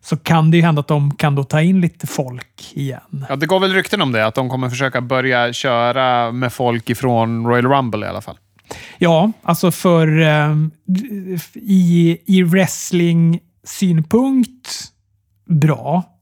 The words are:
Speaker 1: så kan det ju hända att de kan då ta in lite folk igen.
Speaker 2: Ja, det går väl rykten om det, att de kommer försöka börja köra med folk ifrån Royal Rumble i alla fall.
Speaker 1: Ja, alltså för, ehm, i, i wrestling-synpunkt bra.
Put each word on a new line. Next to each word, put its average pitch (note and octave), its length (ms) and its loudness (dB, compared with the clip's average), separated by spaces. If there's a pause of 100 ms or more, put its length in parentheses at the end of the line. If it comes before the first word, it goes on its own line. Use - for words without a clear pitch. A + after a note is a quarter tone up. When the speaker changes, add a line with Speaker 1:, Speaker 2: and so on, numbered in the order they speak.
Speaker 1:
så - 160 -6
kan D#3+ 340 2
det E3+ 60 4
ju E3+ 60 4
hända D#3+ 180 2
att - 80 -6
de C#3+ 260 0
kan D3 200 -2
då C#3 100 -2
ta D3+ 160 -2
in F#3 200 4
lite E3 260 -4
folk - 680 -10
igen. C3+ 540 -8
Speaker 2:
Ja, C3+ 80 -4
det C#3+ 100 -2
går F#3 140 2
väl F#3+ 120 0
rykten F#3+ 300 0
om C3+ 100 0
det, A2 140 0
att A2 80 -2
de C3 140 -2
kommer C3 200 -4
försöka B2+ 320 -4
börja B2+ 520 0
köra A#2+ 800 0
med B2 200 -4
folk A#2+ 380 -4
ifrån A#2 560 -2
Royal A#2+ 200 2
Rumble A#2+ 400 0
i - 20 -8
alla F#2 120 -8
fall. - 160 -14 (600)
Speaker 1:
Ja, E3+ 340 2 (100)
alltså E3+ 280 0
för, D#3+ 500 2
ehm, D3+ 500 2 (840)
i, F3 720 2
i F#3+ 160 4
wrestling-synpunkt F3 2500 0 (640)
bra. D3+ 540 0 (200)